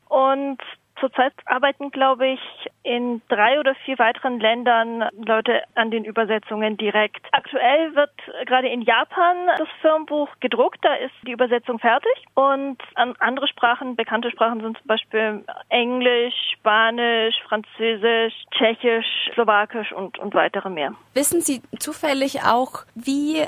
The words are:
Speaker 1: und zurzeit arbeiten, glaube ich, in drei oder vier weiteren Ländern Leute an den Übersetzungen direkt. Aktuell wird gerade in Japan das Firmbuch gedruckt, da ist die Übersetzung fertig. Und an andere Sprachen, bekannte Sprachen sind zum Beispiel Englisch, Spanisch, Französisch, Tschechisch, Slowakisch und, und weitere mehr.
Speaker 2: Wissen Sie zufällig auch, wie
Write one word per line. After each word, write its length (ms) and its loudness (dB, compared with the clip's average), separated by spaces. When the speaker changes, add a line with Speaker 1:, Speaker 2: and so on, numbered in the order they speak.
Speaker 1:
und 500 2
zurzeit 320 0
arbeiten, 440 0
glaube 380 2
ich, 120 -2
in 440 -2
drei 300 4
oder 160 0
vier 140 -4
weiteren 400 2
Ländern 640 2
Leute 380 0
an 160 0
den 140 -4
Übersetzungen 720 -2
direkt. 560 -2
Aktuell 640 2
wird 160 2
gerade 220 2
in 120 -4
Japan 560 2
das 100 -4
Firmbuch 480 0
gedruckt, 440 0
da 120 4
ist 180 -6
die 60 -8
Übersetzung 480 0
fertig. 320 2
Und 440 2
an 240 0
andere 300 -2
Sprachen, 480 -2
bekannte 340 -4
Sprachen 300 -2
sind 180 -8
zum 80 -20
Beispiel 580 -2
Englisch, 640 0
Spanisch, 840 2
Französisch, 880 -2
Tschechisch, 840 0
Slowakisch 580 2
und, 260 -10
und 140 -8
weitere 380 0
mehr. 240 -4
Speaker 2:
Wissen 280 0
Sie 200 -2
zufällig 640 -2
auch, 420 0
wie 540 -2